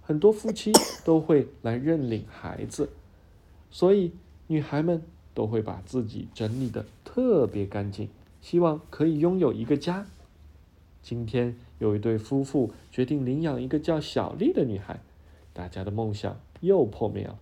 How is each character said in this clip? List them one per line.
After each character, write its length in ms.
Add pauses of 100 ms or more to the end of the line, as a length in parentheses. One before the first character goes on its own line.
很 180
多 120
夫 200
妻 200 (320)
都 160
会 280 (140)
来 140
认 340
领 200
孩 360
子， 240 (800)
所 240
以 200 (340)
女 120
孩 220
们 220 (300)
都 120
会 160
把 240
自 180
己 300
整 260
理 100
得 160 (180)
特 420
别 200
干 260
净， 180 (320)
希 180
望 300
可 160
以 140
拥 180
有 160
一 100
个 140
家。 300 (960)
今 240
天 300 (240)
有 160
一 40
对 180
夫 260
妇 280 (200)
决 140
定 200
领 160
养 200
一 60
个 120
叫 220
小 320
丽 180
的 140
女 120
孩， 220 (540)
大 140
家 160
的 80
梦 220
想 260 (200)
又 240
破 240
灭 180
了。 160